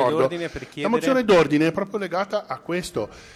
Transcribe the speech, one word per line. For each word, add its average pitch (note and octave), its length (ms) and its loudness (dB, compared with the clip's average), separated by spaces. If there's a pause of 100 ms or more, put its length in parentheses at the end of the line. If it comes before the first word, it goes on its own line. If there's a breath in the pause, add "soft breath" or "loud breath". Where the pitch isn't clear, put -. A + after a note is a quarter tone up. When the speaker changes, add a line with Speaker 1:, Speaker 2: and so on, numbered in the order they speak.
Speaker 1:
D'accordo? D3+ 180 2
Speaker 2:
d'ordine E3+ 300 -2
per C#3+ 140 -12
Speaker 1:
La - 40 -14
Speaker 2:
chiedere F#3 260 -4
Speaker 1:
mozione B3+ 300 2
d'ordine D#3+ 440 4
è E3 40 0
proprio G3 280 -6
legata G3 480 -4
a B2+ 120 -8
questo. E3 480 -6 (280 loud breath)